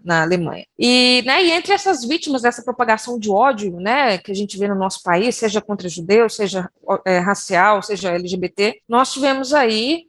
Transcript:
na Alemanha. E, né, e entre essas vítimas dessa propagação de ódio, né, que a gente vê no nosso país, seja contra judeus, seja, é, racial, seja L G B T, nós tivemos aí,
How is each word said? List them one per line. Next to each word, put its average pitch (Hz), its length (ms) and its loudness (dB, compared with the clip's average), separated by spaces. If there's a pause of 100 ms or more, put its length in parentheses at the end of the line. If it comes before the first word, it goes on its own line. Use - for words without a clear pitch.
na 165 160 2
Alemanha. 165 420 -2 (140)
E, 247 480 4
né, 294 180 2
e 339 80 4
entre 339 220 0
essas 370 320 0
vítimas 277 380 -4
dessa 240 180 0
propagação 233 560 -2
de 214 100 -8
ódio, 208 520 2
né, 220 400 0
que 202 120 -12
a 190 40 -6
gente 202 200 -6
vê 196 120 -4
no 202 80 -2
nosso 190 260 -4
país, 190 340 0
seja 214 240 -2
contra 202 300 -6
judeus, 190 460 0
seja, 185 340 -4 (340)
é, 185 140 2
racial, 196 640 2
seja 190 300 -4
L 175 160 -2
G 185 100 -4
B 180 100 -4
T, 202 400 -2
nós 247 240 2
tivemos 269 400 -2
aí, 269 580 0